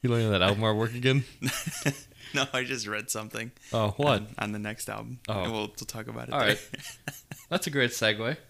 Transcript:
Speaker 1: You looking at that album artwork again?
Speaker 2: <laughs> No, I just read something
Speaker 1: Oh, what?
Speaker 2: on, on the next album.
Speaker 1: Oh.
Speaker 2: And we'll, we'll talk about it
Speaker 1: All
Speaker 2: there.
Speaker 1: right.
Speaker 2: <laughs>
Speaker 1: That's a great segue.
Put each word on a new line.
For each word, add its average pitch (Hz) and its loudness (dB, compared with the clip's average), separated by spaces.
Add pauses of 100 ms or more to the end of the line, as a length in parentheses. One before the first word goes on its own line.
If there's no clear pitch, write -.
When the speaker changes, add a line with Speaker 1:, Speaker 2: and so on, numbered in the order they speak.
Speaker 1:
You 127 2
looking 117 4
at 107 4
that - 6
album 101 6
artwork 110 2
again? 131 4 (160)
Speaker 2:
<laughs> - -2 (400)
No, 135 2
I 127 0
just 123 -4
read 107 -4
something 110 -6 (200)
Speaker 1:
Oh, 107 4
what? 143 4
Speaker 2:
on, 107 -10 (120)
on 107 -2
the 104 -4
next 107 -6
album. 113 -8 (100)
Speaker 1:
Oh. 104 0
Speaker 2:
And 110 -2
we'll, 107 -2
we'll - -12
talk 113 -10
about 117 -8
it - -6
Speaker 1:
All 147 0
Speaker 2:
there. 107 4
Speaker 1:
right. - 0 (400)
Speaker 2:
<laughs> - -18
Speaker 1:
That's 180 -2
a 175 -4
great 131 4
segue. 113 0 (140)